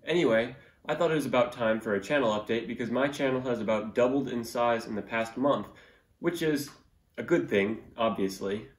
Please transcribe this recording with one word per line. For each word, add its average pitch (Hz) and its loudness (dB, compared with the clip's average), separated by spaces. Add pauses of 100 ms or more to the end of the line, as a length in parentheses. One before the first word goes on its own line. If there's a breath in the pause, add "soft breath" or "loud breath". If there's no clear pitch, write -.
Anyway, 127 2 (340 loud breath)
I - 0
thought 170 2
it 160 2
was 135 0
about 120 4
time 110 0
for 107 0
a 98 0
channel 131 2
update 113 -2
because 117 -6
my 127 0
channel 135 0
has 120 -2
about 107 -2
doubled 127 2
in 120 -4
size 120 0
in 113 -8
the 104 -4
past 113 -4
month, 127 0 (540 loud breath)
which 170 -2
is 151 0 (480)
a 117 -6
good - 0
thing, 107 2 (180)
obviously. 104 -2 (100)